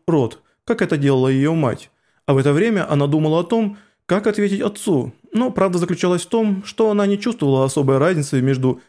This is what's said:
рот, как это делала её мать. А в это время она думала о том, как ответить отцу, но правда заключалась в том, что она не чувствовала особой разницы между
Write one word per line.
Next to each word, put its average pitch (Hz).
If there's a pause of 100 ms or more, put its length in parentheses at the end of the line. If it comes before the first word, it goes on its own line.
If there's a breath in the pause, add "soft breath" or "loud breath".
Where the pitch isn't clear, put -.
рот, 147 (220)
как 226
это 165
делала 135
её 135
мать. 147 (360)
А 139
в -
это 139
время 196
она 143
думала 156
о 175
том, 214 (280 loud breath)
как 202
ответить 202
отцу, 160 (200)
но 240
правда 185
заключалась 180
в -
том, 208
что 220
она 202
не 202
чувствовала 143
особой 135
разницы 147
между 127